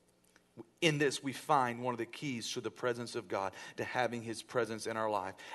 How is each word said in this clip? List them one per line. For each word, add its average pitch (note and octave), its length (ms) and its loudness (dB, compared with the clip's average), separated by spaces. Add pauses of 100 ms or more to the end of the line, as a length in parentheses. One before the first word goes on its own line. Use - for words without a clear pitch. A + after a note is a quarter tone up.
(840)
In D#3 160 6
this, C#3+ 240 2
we C#3 100 -4
find B2 500 2
one B2 120 0
of A2+ 40 -2
the A2+ 80 -2
keys B2 460 -4
to B2+ 80 -4
the A2 100 -2
presence A#2+ 460 -2
of G2+ 120 -4
God, G2 260 0 (240)
to B2+ 40 -2
having A#2 400 0
his A2+ 200 -6
presence A2 440 -2
in A2 120 -2
our A2 120 2
life, F#2+ 240 0 (200)